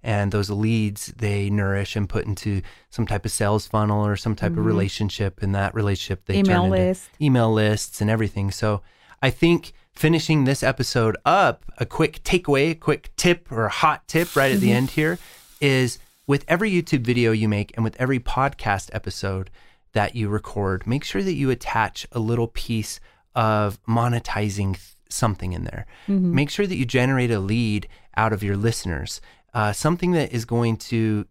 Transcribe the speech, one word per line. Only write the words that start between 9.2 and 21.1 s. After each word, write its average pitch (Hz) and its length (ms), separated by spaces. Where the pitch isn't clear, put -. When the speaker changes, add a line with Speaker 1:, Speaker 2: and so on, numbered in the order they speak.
Speaker 1:
I 135 80
think 165 440
finishing 156 500
this 135 200
episode 113 520
up, 170 400
a 123 80
quick - 380
takeaway, 151 480
a 151 40
quick - 400
tip 175 360
or 113 140
a 101 40
hot - 380
tip 170 280
right 135 160
at 101 80
the - 80
Speaker 2:
Mm-hmm. - 100
Speaker 1:
end 135 140
here 160 260
is 131 360
with 143 200
every 196 240
YouTube 165 300
video 120 300
you 110 160
make 104 280
and 117 80
with 110 160
every 127 200
podcast 123 720
episode 95 580
that 104 220
you 107 140
record, 101 580
make 131 160
sure - 180